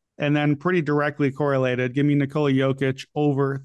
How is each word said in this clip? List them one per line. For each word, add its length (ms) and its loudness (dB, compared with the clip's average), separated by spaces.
And 180 0
then 200 2
pretty 260 0
directly 480 0
correlated, 640 0
give 100 2
me 100 2
Nikola 380 0
Jokic 600 0
over 500 0